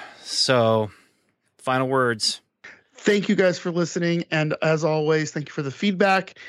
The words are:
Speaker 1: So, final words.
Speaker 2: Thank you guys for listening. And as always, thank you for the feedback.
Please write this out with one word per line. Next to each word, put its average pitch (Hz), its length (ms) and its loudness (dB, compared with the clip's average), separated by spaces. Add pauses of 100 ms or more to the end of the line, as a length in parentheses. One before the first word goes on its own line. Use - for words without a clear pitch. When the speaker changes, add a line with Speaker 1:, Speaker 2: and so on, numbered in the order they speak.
(220)
Speaker 1:
So, 113 680 2 (680)
final 131 300 -2
words. 123 540 0 (520)
Speaker 2:
Thank 208 360 0
you 202 60 2
guys 185 220 2
for 180 140 -6
listening. 170 580 -2
And 156 320 0
as 160 220 2
always, 156 480 0
thank 147 180 -8
you - 40 -18
for 156 100 -4
the 135 80 -6
feedback. 190 680 0 (120)